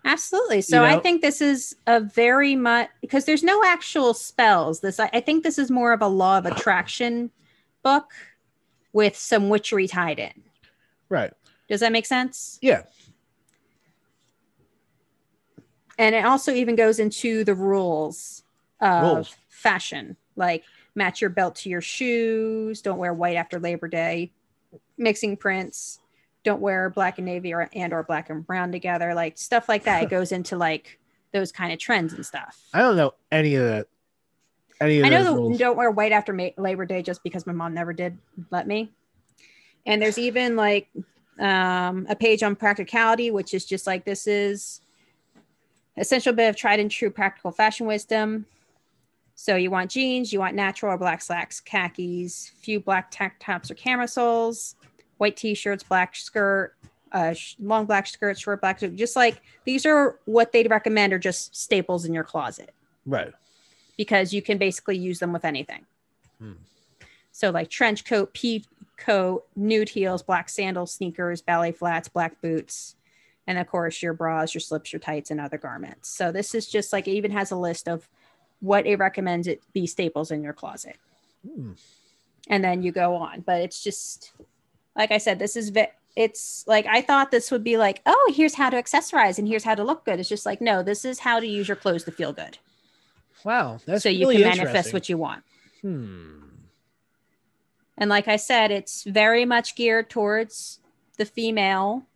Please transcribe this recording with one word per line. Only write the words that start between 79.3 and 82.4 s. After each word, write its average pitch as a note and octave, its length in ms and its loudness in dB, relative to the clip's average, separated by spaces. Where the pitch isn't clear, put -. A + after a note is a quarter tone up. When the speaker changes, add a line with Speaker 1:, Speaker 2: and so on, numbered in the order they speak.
Speaker 1:
it E3+ 140 -6
be F3+ 120 -2
staples D#3+ 460 -4
in D3+ 100 -4
your D3 120 -10
closet. - 440 -14
Speaker 2:
Hmm. F#3 280 -14